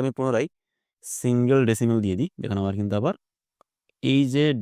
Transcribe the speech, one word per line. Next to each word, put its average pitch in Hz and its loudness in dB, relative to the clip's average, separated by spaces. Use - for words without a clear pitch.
আমি 131 -4
পুনরায় 131 0
সিঙ্গেল 123 2
ডেসিমেল 117 2
দিয়ে 98 -2
দিই, 156 -4
দেখুন 98 -6
আমার 98 -2
কিন্তু 101 -4
আবার 131 -2
এই 135 2
যে 147 2